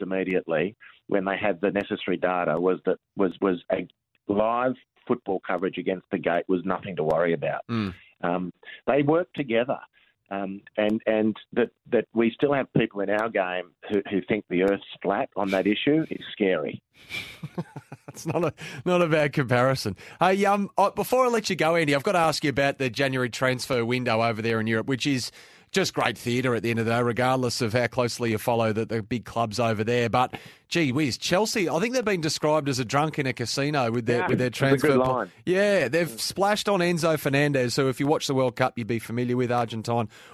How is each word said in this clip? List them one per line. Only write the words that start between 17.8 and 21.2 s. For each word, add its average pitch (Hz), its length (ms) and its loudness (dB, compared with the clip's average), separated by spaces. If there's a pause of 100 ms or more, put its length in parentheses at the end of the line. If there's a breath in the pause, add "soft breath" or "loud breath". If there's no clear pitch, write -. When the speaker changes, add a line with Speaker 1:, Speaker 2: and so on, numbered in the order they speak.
Speaker 2:
It's - 180 -18
not 170 200 -2
a, 143 80 -2 (320 loud breath)
not 180 160 4
a 170 60 4
bad 151 260 2
comparison. 127 640 2 (240 loud breath)
Hey, 190 240 4
um, 202 320 2
I, 196 120 4
before 254 360 2